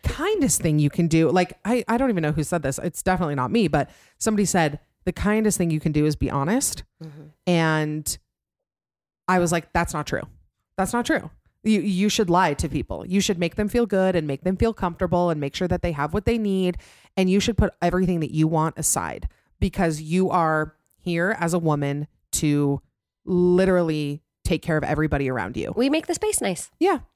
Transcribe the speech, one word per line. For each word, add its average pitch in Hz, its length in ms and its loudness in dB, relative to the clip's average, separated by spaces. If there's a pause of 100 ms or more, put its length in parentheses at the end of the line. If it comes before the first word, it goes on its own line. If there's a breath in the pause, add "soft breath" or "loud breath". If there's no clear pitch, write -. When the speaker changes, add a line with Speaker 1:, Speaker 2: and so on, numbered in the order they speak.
Speaker 1:
kindest 339 580 0
thing 151 180 2
you 147 100 4
can 170 180 0
do. 160 220 4
Like, 180 340 0
I, 240 240 -2
I 226 100 0
don't 262 120 2
even 185 120 0
know 151 120 0
who 151 100 -2
said 160 200 -4
this. 135 160 -2
It's - 220 -6
definitely 175 340 0
not 127 160 -2
me, 214 180 2
but - 200 0 (280 soft breath)
somebody 208 280 0
said, 160 340 0 (260)
"The 180 80 -2
kindest 214 440 0
thing 170 140 0
you 156 80 0
can 156 140 -2
do 147 120 2
is 151 120 0
be - 120 -2
honest." 175 540 -2 (180)
Speaker 2:
Mm-hmm. 151 260 -16 (200)
Speaker 1:
And 156 720 0 (1080)
I 185 120 4
was 170 120 2
like, 170 220 -2
"That's 170 200 0
not 151 120 -4
true. - 180 -6 (540)
That's 190 160 0
not 240 120 0
true. 294 240 -2 (340)
You, 220 180 4
you 196 280 0
should 196 200 0
lie 175 260 4
to 170 140 -4
people. 123 380 -6
You 190 140 2
should 190 180 0
make 170 160 -2
them 208 140 -2
feel 240 160 2
good 190 300 2
and 156 120 0
make 135 160 -6
them 185 140 0
feel 226 160 2
comfortable 175 580 0
and 151 80 -2
make 139 160 -6
sure 180 120 -2
that 170 140 -2
they 175 120 -2
have 147 200 -4
what 202 120 -2
they 233 120 2
need. 190 400 0 (400 loud breath)
And 190 120 2
you 196 100 4
should 208 180 0
put 208 240 2
everything 175 380 2
that 156 120 -4
you 156 160 2
want 160 300 0
aside 80 500 -4 (320)
because 165 420 -2
you 180 280 0
are 156 460 0 (260)
here 175 380 -2
as 170 140 0
a 180 60 2
woman 147 480 0 (260)
to 143 480 0 (420)
literally 175 1000 2 (220)
take - 180 0
care 156 160 -2
of 143 60 -2
everybody 147 460 0
around 113 280 -4
you." - 180 -6
Speaker 2:
We 254 140 2
make 320 180 -2
the 349 80 -2
space 427 260 -2
nice. - 280 -6 (100)
Speaker 1:
Yeah. 339 200 2 (160)